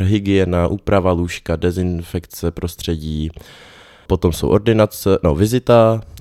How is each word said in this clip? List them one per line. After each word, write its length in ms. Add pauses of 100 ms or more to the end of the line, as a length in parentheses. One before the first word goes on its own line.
hygiena, 640
úprava 460
lůžka, 440
dezinfekce 920
prostředí, 800 (760)
potom 260
jsou 160
ordinace, 760
no, 120
vizita, 640 (200)